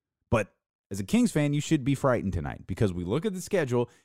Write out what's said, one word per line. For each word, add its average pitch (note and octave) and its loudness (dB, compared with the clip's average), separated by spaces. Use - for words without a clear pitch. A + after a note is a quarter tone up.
But A2 0
as G2 -6
a G2+ -4
Kings A#3 2
fan, D3 2
you D3 0
should D3 2
be C#3 2
frightened G#2 0
tonight, C2+ -6
because F#2+ 0
we F2 -6
look G#2+ -2
at A3 -2
the F#3 -8
schedule B2 0